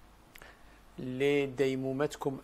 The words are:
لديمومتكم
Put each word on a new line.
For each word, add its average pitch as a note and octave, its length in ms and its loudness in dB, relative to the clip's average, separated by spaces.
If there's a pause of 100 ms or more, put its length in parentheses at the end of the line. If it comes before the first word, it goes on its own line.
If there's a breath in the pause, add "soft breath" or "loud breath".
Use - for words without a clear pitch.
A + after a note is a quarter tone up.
(1000 loud breath)
لديمومتكم C3+ 1500 0